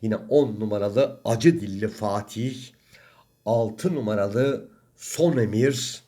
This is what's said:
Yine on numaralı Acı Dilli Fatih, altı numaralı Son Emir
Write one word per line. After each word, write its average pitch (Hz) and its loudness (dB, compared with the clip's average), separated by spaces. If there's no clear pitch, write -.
Yine 107 0
on 127 0
numaralı 104 0
Acı 117 4
Dilli 98 -6
Fatih, 110 -6
altı 117 0
numaralı 107 0
Son 160 0
Emir 120 0